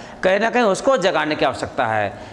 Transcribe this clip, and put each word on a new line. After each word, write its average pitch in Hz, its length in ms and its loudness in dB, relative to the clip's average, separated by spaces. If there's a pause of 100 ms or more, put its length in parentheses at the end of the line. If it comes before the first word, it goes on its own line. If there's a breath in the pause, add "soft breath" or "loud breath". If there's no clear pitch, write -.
(240 loud breath)
कहीं 185 160 4
ना 226 100 0
कहीं 240 140 2
उसको 190 340 2
जगाने 156 380 0
की 151 100 0
आवश्यकता 131 400 -2
है। 107 280 0 (200 loud breath)